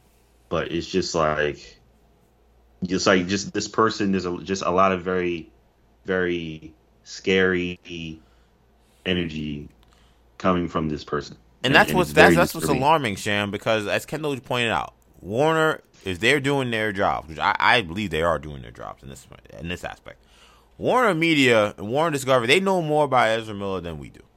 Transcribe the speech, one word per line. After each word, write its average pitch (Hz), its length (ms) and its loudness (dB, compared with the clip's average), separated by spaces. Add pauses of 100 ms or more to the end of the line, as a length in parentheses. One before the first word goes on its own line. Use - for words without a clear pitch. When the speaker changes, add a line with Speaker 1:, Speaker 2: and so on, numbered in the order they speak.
(500)
Speaker 1:
But 78 220 -4
it's 85 140 -4
just - 280 -2
like, 76 640 -2 (1040)
just 92 240 -2
like, 92 200 4
just 98 260 -4
this 104 160 -4
person, 107 440 0
there's 92 120 0
a, 90 140 -4
just 95 240 -4
a - 80 -2
lot 95 220 4
of 90 100 -2
very, 90 480 -4 (560)
very 85 680 -4 (320)
scary 87 1160 -2 (840)
energy 78 640 -4 (680)
coming 90 300 0
from 80 200 -4
this 76 160 -6
person. - 320 -8 (260)
Speaker 2:
And - 40 0
Speaker 1:
And, 131 80 4
Speaker 2:
that's 170 160 6
Speaker 1:
and - 80 0
Speaker 2:
what's, 170 100 2
Speaker 1:
it's 147 60 -6
Speaker 2:
that's, 156 100 8
Speaker 1:
very 175 120 8
Speaker 2:
that's 175 180 2
what's 160 80 -8
Speaker 1:
disturbing. 143 200 0
Speaker 2:
alarming, 139 340 2
Sham, 104 340 0
because 104 360 -2
as 92 200 -2
Kendall 151 340 -6
pointed 120 300 -2
out, 73 240 -2 (260)
Warner, 156 600 0 (240)
if 92 120 -4
they're 127 220 4
doing 135 300 0
their 107 220 -2
jobs, 82 360 0
which 78 100 -14
I, 85 200 2
I 117 240 4
believe 92 260 -4
they 80 140 -2
are 82 160 2
doing 71 240 -14
their 58 80 -16
jobs 53 320 -16
in 65 80 -18
this, - 160 -20 (320)
in 80 100 -10
this 87 160 -8
aspect, - 340 -14 (600)
Warner 208 360 2
Media 135 640 4
and 104 140 -8
Warner 156 220 0
Discovery, 127 340 2
they 151 140 6
know 190 200 0
more 151 240 0
about 127 240 2
Ezra 113 260 -2
Miller 98 280 -4
than 82 160 -8
we 67 100 -14
do. - 140 -20 (140)